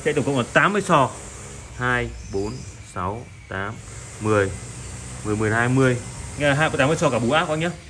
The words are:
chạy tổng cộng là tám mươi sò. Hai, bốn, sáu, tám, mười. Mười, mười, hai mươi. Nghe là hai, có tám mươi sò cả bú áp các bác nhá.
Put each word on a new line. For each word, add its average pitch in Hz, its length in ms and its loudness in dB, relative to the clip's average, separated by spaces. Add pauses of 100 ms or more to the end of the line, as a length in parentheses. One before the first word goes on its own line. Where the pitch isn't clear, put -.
chạy 147 100 2
tổng 139 100 2
cộng 135 140 2
là 117 140 2
tám 160 200 4
mươi 202 100 2
sò. 143 280 4 (640)
Hai, 123 340 0 (220)
bốn, 101 200 -2 (400)
sáu, 101 300 -6 (260)
tám, 98 260 -6 (460)
mười. 104 300 4 (720)
Mười, 107 120 0
mười, 107 140 2
hai 117 180 4
mươi. 131 280 6 (420)
Nghe 143 100 4
là 139 60 6
hai, 151 160 2
có 151 80 -2
tám 135 100 6
mươi 160 80 4
sò - 140 4
cả 113 80 2
bú 117 120 2
áp 156 100 6
các 175 80 0
bác 156 100 0
nhá. 170 120 0 (200)